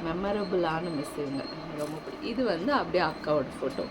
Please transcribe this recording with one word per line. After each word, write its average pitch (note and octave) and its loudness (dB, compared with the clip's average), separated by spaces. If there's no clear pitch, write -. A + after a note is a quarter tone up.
மெமரபிளான F3+ 2
மிஸ் C#3+ -4
இவங்க, C#3 -2
ரொம்ப D3+ -4
பிடிக்கும். - -6
இது A#3 2
வந்து G3+ 2
அப்படியே F3 4
அக்காவோட D3+ 2
ஃபோட்டோ - -2